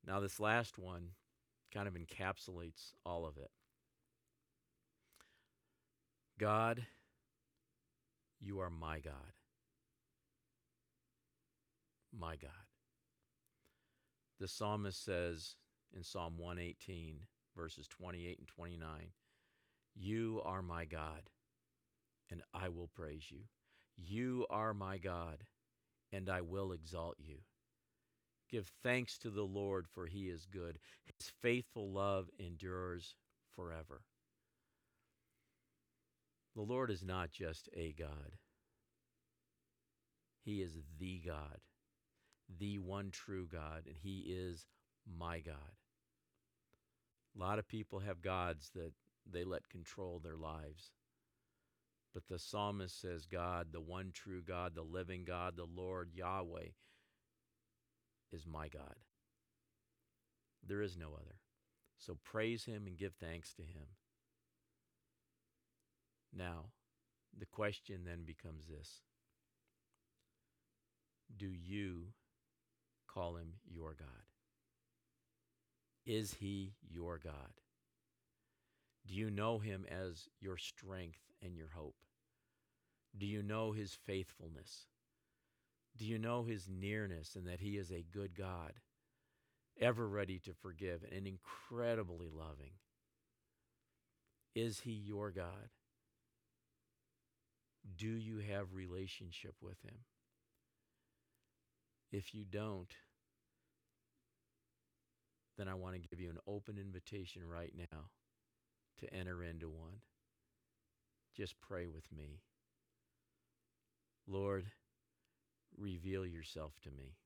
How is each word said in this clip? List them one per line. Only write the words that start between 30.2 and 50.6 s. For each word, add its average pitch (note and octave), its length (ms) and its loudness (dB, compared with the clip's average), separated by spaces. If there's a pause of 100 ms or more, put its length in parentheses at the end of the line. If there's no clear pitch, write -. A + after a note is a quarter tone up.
is E2+ 160 -4
good. F2 320 -4 (260)
His - 280 -10 (100)
faithful A#2+ 500 4
love G2 460 6
endures F2+ 800 -2 (400)
forever." D#2+ 480 -4 (2500)
The A2 60 0
Lord A#2+ 300 6
is F#2 120 2
not F#2 280 4
just - 440 -2
a E2 220 0
God. D2 400 -4 (2000)
He G#2 180 2
is E2 160 0 (200)
the F#2 220 -2
God, D2+ 400 -4 (1000)
the G2+ 220 0
one F#2+ 320 0
true F#2 400 -2
God, D#2 340 -2
and D#2 160 -10
he F#2+ 260 -2
is F2+ 380 -2 (400)
my E2+ 340 0
God. D2+ 360 -8 (1600)
A G2 40 -8
lot G2 200 6
of G#2 80 -2
people G#2 320 -2
have F#2+ 220 0
gods F2 520 2
that E2 200 -4 (360)
they F2 140 0
let F2+ 260 0
control F2 500 -4
their D#2+ 180 -6
lives. D#2 560 -6 (1200)